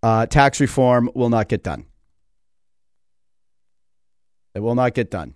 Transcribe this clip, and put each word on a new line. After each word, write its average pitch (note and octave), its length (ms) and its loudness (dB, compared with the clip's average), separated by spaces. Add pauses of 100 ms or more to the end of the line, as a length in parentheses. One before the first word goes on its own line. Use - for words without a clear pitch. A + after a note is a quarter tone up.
Uh, A2+ 240 2
tax C#3 320 2
reform B2 560 2
will B2 140 0
not A2 200 0
get G#2+ 140 -4
done. C#2+ 200 -8 (2750)
It G#2 60 -10
will A#2 160 -2
not B2 180 0
get A#2 160 -4
done. D#2 260 -10